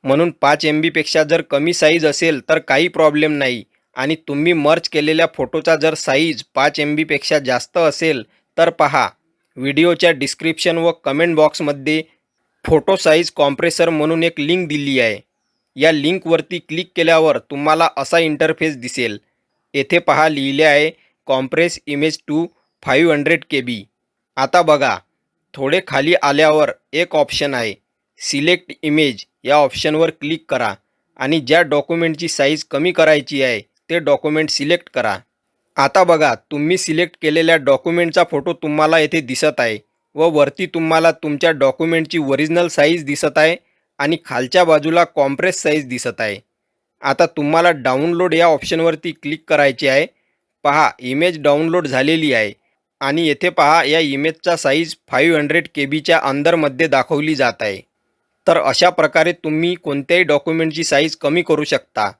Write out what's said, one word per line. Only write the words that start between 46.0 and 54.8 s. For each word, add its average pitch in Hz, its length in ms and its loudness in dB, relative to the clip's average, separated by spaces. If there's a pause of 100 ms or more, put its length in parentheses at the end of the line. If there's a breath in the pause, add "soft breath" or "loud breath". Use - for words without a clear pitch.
आहे. 104 180 -4 (600)
आता 143 260 2
तुम्हाला 160 460 2
डाउनलोड 160 600 0
या 170 140 4
ऑप्शनवरती 165 640 -2
क्लिक 151 360 -10
करायचे 143 400 2
आहे. 139 180 2 (600)
पहा, 147 240 4 (100)
इमेज 151 420 -2
डाउनलोड 156 460 0
झालेली 139 460 0
आहे 110 180 0 (500)
आणि 147 260 -2
येथे 151 220 0
पहा, 165 340 4
या 147 160 0
इमेजचा 156 560 -2
साईज 156 400 -2 (160)